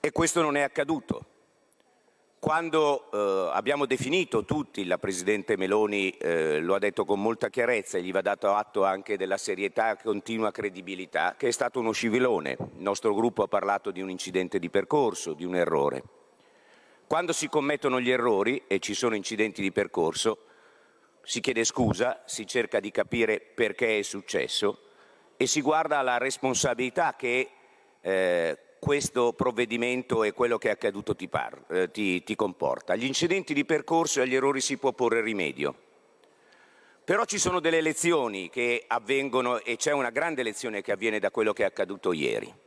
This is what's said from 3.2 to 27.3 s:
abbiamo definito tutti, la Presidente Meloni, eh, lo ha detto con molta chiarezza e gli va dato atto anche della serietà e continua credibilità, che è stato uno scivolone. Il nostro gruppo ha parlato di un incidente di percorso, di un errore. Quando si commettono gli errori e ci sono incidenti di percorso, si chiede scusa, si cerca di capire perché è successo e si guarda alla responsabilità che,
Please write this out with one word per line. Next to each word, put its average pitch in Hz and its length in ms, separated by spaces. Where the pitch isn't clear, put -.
abbiamo 143 320
definito 127 600
tutti, 117 400
la 90 120
Presidente 98 600
Meloni, 101 540
eh, 80 480
lo 87 160
ha 98 40
detto 101 240
con 98 180
molta 110 280
chiarezza 117 480
e 90 40
gli 92 100
va 92 100
dato 101 320
atto 104 300
anche 95 340
della 95 200
serietà 101 540
e - 120
continua 110 480
credibilità, 90 880
che 131 120
è - 20
stato 123 280
uno 113 120
scivolone. 110 600
Il - 300
nostro 101 320
gruppo 113 300
ha 95 40
parlato 101 440
di 92 100
un 95 80
incidente 92 500
di 85 100
percorso, 98 640
di 78 100
un 90 120
errore. 71 480
Quando 165 280
si 151 160
commettono 143 500
gli 123 120
errori 117 560
e 98 100
ci 104 160
sono 113 220
incidenti 104 460
di 95 100
percorso, 90 760
si - 180
chiede 113 220
scusa, 113 640
si - 200
cerca 113 340
di 104 120
capire 110 500
perché 110 560
è 104 60
successo - 760
e 131 120
si 156 120
guarda 151 380
alla 127 220
responsabilità 127 1000
che, 127 320